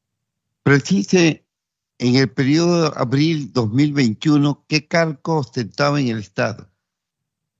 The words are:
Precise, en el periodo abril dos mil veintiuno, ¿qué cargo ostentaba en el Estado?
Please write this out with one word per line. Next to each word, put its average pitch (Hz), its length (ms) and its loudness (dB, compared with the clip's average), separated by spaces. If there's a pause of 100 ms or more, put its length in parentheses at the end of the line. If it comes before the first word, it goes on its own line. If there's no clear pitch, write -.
(640)
Precise, 170 800 0 (540)
en 123 160 0
el 135 120 2
periodo 160 680 0
abril 139 560 -2
dos 117 180 -2
mil 143 220 0
veintiuno, 143 720 0
¿qué 151 200 -4
cargo 165 500 -2
ostentaba 143 640 -2
en 131 60 -2
el 113 100 -4
Estado? 107 500 -8 (920)